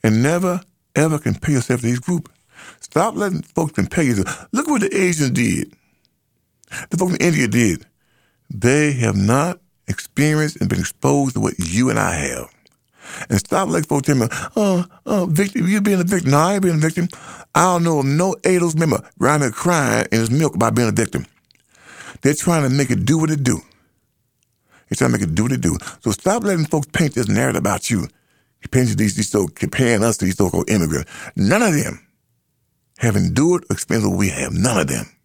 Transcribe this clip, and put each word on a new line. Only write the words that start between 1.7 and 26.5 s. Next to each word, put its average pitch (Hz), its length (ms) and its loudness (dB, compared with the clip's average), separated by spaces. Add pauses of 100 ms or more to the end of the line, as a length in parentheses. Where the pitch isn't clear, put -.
to 117 60 -2
these 123 120 0
groups. 170 320 -4 (480)
Stop - 360 -2
letting 92 260 -2
folks - 320 -4
compare 104 300 -2
you 123 120 2
to, - 360 -4
"Look 262 160 -2
what 269 140 0
the 196 140 -2
Asians 156 360 0
did. - 420 -2 (1160)
The 170 80 -4
folks 180 180 0
in - 60 -4
India 156 260 2
did." 107 380 2 (640)
They 139 440 2
have 113 220 0
not 131 440 0 (280)
experienced 151 720 -2
and 98 120 -2
been - 100 0
exposed 139 540 0
to 107 60 -2
what 104 200 -2
you 107 300 0
and 110 100 0
I 90 140 0
have. 69 360 -6 (800)
And - 100 2
stop 175 300 -2
letting 165 180 -2
folks 143 200 -2
tell 147 80 2
me, 117 120 2 (280)
"Oh, 190 300 2 (200)
oh, 190 220 0
victim, 185 400 0
you 202 140 2
being 196 180 2
a 175 40 2
victim." 175 280 0
No, 143 60 4
I 170 160 4
ain't 196 100 0
being 170 120 2
a 151 40 2
victim. 165 300 0 (440)
I 156 100 4
don't 175 200 2
know 165 160 2
of 135 60 0
no 160 380 0
ados 175 320 2
member 156 320 0 (140)
around 147 200 4
here 123 100 0
crying 135 600 0
in 113 80 2
his 113 120 0
milk 151 240 2
about 110 200 2
being 120 140 4
a - 20 0
victim. - 360 -2 (960)
They're 143 120 2
trying 165 300 0
to 131 60 0
make 131 200 0
it 117 160 0
do 156 120 2
what 156 120 0
it 147 140 -2
do. 120 180 0 (1300)
They're - 80 -4
trying 127 140 2
to 113 60 -2
make 95 100 -2
it 80 80 -2
do 104 80 2
what 127 80 0
it 123 100 -2
do. 85 160 0 (240)
So 110 100 -2
stop 196 320 -2
letting 180 220 0